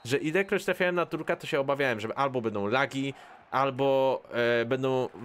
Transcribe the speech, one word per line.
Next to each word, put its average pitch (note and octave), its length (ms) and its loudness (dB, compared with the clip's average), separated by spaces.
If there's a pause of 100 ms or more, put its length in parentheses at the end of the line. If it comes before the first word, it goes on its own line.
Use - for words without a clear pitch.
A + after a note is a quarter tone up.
że A#2+ 120 0
ilekroć F#3+ 480 0
trafiałem F3+ 300 0
na E3+ 120 0
Turka, D#3+ 300 -4
to - 100 -10
się D3 140 0
obawiałem, C#3 400 0
że A2 180 -6
albo C3 220 0
będą G#2 260 -2
lagi, C3+ 480 0 (360)
albo, C3+ 720 2 (100)
e, A#2 320 2
będą, C3 440 0 (160)